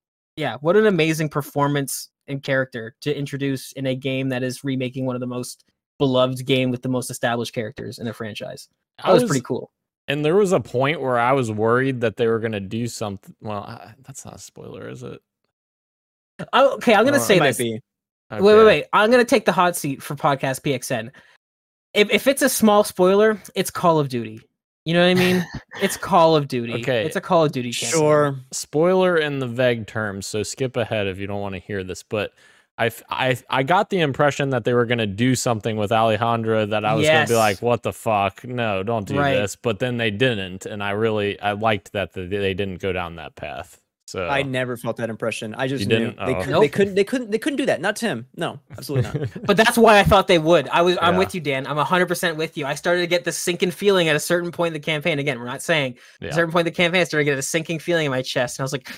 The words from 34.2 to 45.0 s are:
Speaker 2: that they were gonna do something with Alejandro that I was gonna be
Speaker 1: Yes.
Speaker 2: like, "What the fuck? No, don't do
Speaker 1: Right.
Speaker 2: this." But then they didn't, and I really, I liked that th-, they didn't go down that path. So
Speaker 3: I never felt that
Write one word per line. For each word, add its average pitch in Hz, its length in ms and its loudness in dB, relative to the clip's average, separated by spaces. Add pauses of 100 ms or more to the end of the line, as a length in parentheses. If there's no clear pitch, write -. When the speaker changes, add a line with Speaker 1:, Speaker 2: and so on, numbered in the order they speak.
Speaker 2:
that 123 140 -2
they 123 80 2
were 120 120 4
gonna 117 220 0
do 120 280 0
something 113 420 -2
with 104 140 -2
Alejandro 113 760 2
that 107 200 -2
I 107 100 2
was - 120 2
gonna 156 200 4
be 113 60 0
Speaker 1:
Yes. 113 40 4
Speaker 2:
like, 107 240 2
"What 120 220 0
the 104 100 -4
fuck? 101 520 -2
No, 113 380 -2
don't 110 240 -2
do 139 120 -4
Speaker 1:
Right. 139 160 0
Speaker 2:
this." 104 220 -2
But 113 220 -4
then 123 180 -2
they 117 140 0
didn't, 101 540 -2
and 104 180 -8
I 101 80 -4
really, 104 500 0
I 101 120 0
liked 107 400 -2
that 95 200 -4
th-, 90 160 -8
they 98 240 0
didn't 92 260 -4
go 95 140 -4
down 85 240 -6
that 73 180 -16
path. 73 460 -14 (260)
So 90 200 -6
Speaker 3:
I 139 140 0
never 127 340 -4
felt 113 220 -8
that 113 140 -4